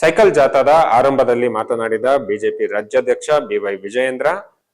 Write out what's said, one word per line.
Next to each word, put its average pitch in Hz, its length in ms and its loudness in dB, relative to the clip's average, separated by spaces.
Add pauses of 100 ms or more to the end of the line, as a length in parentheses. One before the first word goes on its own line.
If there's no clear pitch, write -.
ಸೈಕಲ್ 165 340 4
ಜಾಥಾದ 135 340 4
ಆರಂಭದಲ್ಲಿ 127 800 2
ಮಾತನಾಡಿದ 113 560 -4
ಬಿ 123 340 0
ಜೆ 107 120 -2
ಪಿ 107 160 -4
ರಾಜ್ಯಾಧ್ಯಕ್ಷ 123 640 -4
ಬಿ 123 280 -2
ವೈ 101 180 -4
ವಿಜಯೇಂದ್ರ, 123 500 -4 (480)